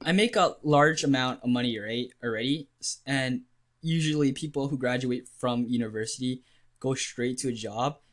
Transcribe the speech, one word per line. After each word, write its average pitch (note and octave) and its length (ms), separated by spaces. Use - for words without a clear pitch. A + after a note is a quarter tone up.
I E3 100
make G#3+ 220
a F#3 280
large D3+ 420
amount B2+ 380
of B2 80
money, A#2+ 280
right, A#2 300
already, B2+ 440
s-, - 260
and C3 360
usually D#3 520
people C#3 360
who C#3 100
graduate B2 500
from A#2+ 380
university A#2 760
go C3 140
straight B2 440
to C3+ 100
a B2 40
job, A2+ 460